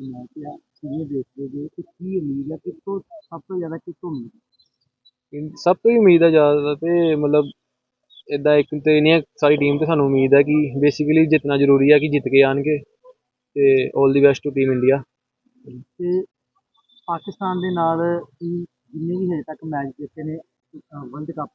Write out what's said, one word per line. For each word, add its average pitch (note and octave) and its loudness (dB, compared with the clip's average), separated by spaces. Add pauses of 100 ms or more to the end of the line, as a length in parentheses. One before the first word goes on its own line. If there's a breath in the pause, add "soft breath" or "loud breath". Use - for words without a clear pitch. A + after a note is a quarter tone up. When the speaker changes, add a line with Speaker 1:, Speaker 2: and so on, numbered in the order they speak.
Speaker 1:
ਮੈਚ B2+ -14
ਆ, D3 -16
ਕਿਵੇਂ - -12
ਦੇਖਦੇ C#3 -8
ਜੇ C#3+ -10
ਤੇ - -14
ਕੀ F#3 -8
ਉਮੀਦ C#3 -6
ਆ, D#3+ -8
ਕਿੱਥੋਂ - -10
ਸਭ - -18
ਤੋਂ F#3+ -8
ਜ਼ਿਆਦਾ E3 -6
ਕਿੱਥੋਂ F3 -14
ਉਮੀਦ? A#2+ -10 (1040)
Speaker 2:
ਇਨ-, D3+ -10
ਸਭ F3+ 0
ਤੋਂ A3+ 2
ਹੀ A#3+ 2
ਉਮੀਦ F3+ 4
ਆ E3 6
ਜ਼ਿਆਦਾ D3 2
ਤੇ E3+ 0
ਮਤਲਬ D3 2 (880)
ਏਦਾਂ D3 2
ਇੱਕ C#3+ 2 (160)
ਤੇ D3+ 4
ਇੰਨੀਆਂ D#3 4 (140)
ਸਾਰੀ D3 2
ਟੀਮ C#3+ 0
ਤੇ D3+ -2
ਸਾਨੂੰ D3+ 0
ਉਮੀਦ C3+ 2
ਹੈ C#3+ 6
ਕਿ D3 0
basically D3 2
ਜਿੱਤਣਾ C#3+ 0
ਜ਼ਰੂਰੀ C#3 4
ਆ D3+ 8
ਕਿ D3+ 0
ਜਿੱਤ C#3+ -2
ਕੇ C3+ 6
ਆਉਣਗੇ C#3 0 (760)
ਤੇ C3+ 4
all C3+ 2
the C#3 4
best C#3 4
to - -2
team C3+ 0
ਇੰਡੀਆ। C3 2 (800)
Speaker 1:
ਤੇ F3+ -6 (840)
ਪਾਕਿਸਤਾਨ F#3 -8
ਦੇ F3+ -4
ਨਾਲ E3 0 (260)
ਵੀ F3 -10
ਜਿੰਨੇ E3+ -10
ਵੀ F#3 -2
ਹਜੇ D3+ -4
ਤੱਕ D#3 -16
ਮੈਚ C#3+ -6
ਜਿੱਤੇ D3 -14
ਨੇ, D#3 -8
ਅਹ, - -20
ਵਰਲਡ D3 -12
ਕੱਪ D3+ -10